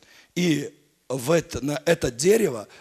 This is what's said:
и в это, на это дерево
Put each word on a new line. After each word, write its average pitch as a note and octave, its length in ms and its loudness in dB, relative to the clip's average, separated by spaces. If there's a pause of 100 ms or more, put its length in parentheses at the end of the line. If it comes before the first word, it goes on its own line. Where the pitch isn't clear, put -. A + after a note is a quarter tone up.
(340)
и D#3 400 0 (360)
в B2+ 220 -4
это, D#3+ 280 -2
на C#3+ 260 -6
это E3 240 2
дерево C#3 600 0 (120)